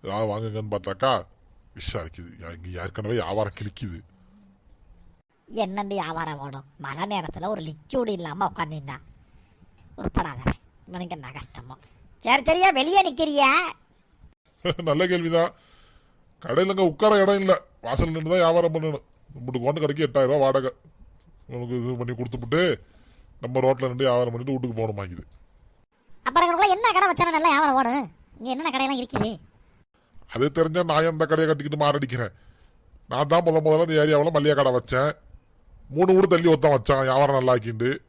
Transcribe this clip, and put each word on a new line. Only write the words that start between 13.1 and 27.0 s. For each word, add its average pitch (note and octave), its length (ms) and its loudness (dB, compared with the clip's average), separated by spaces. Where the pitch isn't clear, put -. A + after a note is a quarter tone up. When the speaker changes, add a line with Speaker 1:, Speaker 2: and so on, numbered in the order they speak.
Speaker 1:
<laughs> E3+ 260 -4
நல்ல D3+ 220 2
கேள்விதான். E3+ 400 0
கடையிலங்க F#3+ 480 0
உட்கார G#3+ 320 4
இடம் G3 200 4
இல்ல, F#3+ 100 4
வாசல் D#3+ 300 -2
நின்று D#3+ 160 -4
தான் F3+ 120 4
வியாபாரம் E3 320 4
பண்ணணும். D#3 300 -6
நம்மளுக்கு B2 340 -4
ஒண்ணு D3+ 140 -2
கடைக்கு D3 240 0
எட்டாயிரம் C3 240 2
ரூபா C#3+ 120 4
வாடகை. C3+ 280 2
உனக்கு A#2+ 260 -6
இது B2 220 -4
பண்ணி B2 180 -6
கொடுத்துப்புட்டு A#2+ 420 -2
நம்ம B2+ 220 -2
ரோட்ல C3 260 2
நின்று C3 160 -2
வியாபாரம் A#2+ 260 2
பண்ணிட்டு B2 220 -6
வீட்டுக்கு A#2+ 240 -6
போகணுமாக்குது. G2+ 440 -6
Speaker 3:
அப்புறம் E4+ 200 4
இவனுக்குள்ள F4+ 280 4
என்ன A4+ 160 2
கடை F#4+ 180 4